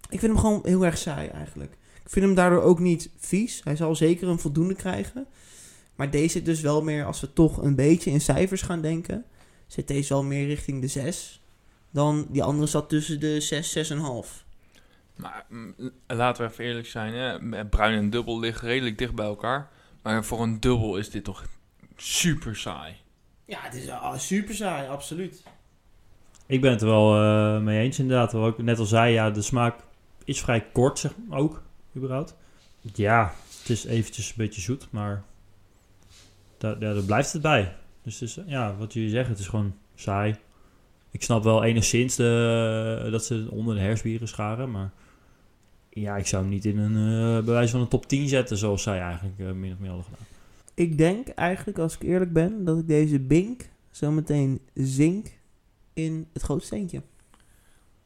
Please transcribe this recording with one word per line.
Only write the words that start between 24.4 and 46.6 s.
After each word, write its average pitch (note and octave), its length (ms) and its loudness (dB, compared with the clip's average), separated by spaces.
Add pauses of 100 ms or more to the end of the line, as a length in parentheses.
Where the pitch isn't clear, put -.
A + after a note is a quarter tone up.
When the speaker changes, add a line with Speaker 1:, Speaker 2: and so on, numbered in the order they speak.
Speaker 1:
saai, E3+ 340 -6
absoluut. D#3 540 -10 (1040)
Speaker 3:
Ik C3 140 2
ben C3+ 100 6
het A2+ 100 2
er A2 80 2
wel, G#2+ 280 8
eh, G#2+ 460 4
mee G#2+ 180 2
eens C3 180 0
inderdaad. B2+ 340 2
Wat A2+ 260 0
ik A#2+ 60 -4
net A#2 140 2
al A2+ 60 0
zei, A2+ 280 6
ja, A2 180 4
de G#2 120 -2
smaak A#2+ 380 0 (440)
is C#3 160 -6
vrij A#2 320 0
kort, C3 260 4
zeg - 140 -4 (160)
maar, D#3 100 -6
ook, D3+ 240 -2 (340)
überhaupt. C3 400 -6 (580)
Ja, G#2+ 400 2 (240)
het - 120 -6
is A2+ 140 -2
eventjes A#2 440 -4
een - 80 -12
beetje G#2+ 240 -4
zoet, B2+ 300 -6
maar G2+ 340 -6 (1300)
da-, G#2+ 220 -4
ja, G#2+ 140 -2
daar G#2 80 0
blijft G#2 300 2
het D#3 100 -6
bij. A#2+ 340 2 (260)
Dus - 180 -10
het A#2 80 -6
is, - 180 -14
ja, A#2+ 300 -4
wat G#2+ 160 -8
jullie A2 180 -2
zeggen, A#2+ 200 0
het G2+ 100 -4
is F#2 80 -10
gewoon G2+ 260 -2 (200)
saai. G#2 420 -2 (720)
Ik - 120 -10
snap A2+ 200 2
wel A2 220 6
enigszins A2+ 520 2
de, A2+ 920 2
dat A2 140 -2
ze A2 260 -4
onder A2 240 -2
de G2+ 60 0
herfstbieren A2+ 480 0
scharen, A2+ 420 -6
maar G2 200 -6 (1000)
ja, G2+ 260 -6
ik G2 100 -2
zou F#2+ 160 0
hem G2 100 0
niet G2 120 -2